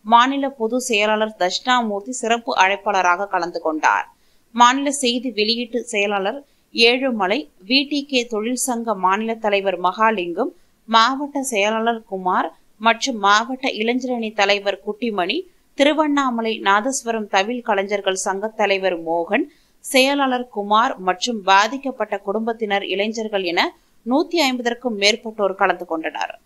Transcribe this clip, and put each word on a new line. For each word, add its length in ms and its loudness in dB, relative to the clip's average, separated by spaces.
மாநில 440 4
பொதுச் 380 -4
செயலாளர் 500 0
தட்சிணாமூர்த்தி 760 -2
சிறப்பு 420 -2
அழைப்பாளராக 720 2
கலந்து 300 -4
கொண்டார். 480 0
மாநில 360 4
செய்தி 400 -2
வெளியீட்டு 520 -2
செயலாளர் 560 -2
ஏழுமலை, 640 2
வி 120 2
டி 180 -2
கே 200 0
தொழில் 380 -4
சங்க 320 -2
மாநில 400 0
தலைவர் 440 0
மகாலிங்கம், 720 0
மாவட்ட 540 2
செயலாளர் 600 0
குமார் 440 -2
மற்றும் 380 0
மாவட்ட 520 2
இளைஞரணி 640 -2
தலைவர் 460 0
குட்டிமணி, 580 -4
திருவண்ணாமலை 800 2
நாதஸ்வரம் 680 0
தவில் 380 0
கலைஞர்கள் 580 0
சங்க 240 -4
தலைவர் 540 0
மோகன், 440 -2
செயலாளர் 640 2
குமார் 520 0
மற்றும் 440 -2
பாதிக்கப்பட்ட 760 2
குடும்பத்தினர், 680 -2
இளைஞர்கள் 640 -2
என 180 2
நூத்தி 360 0
ஐம்பதற்கும் 560 -2
மேற்பட்டோர் 640 -2
கலந்து 240 0
கொண்டனர். 480 -6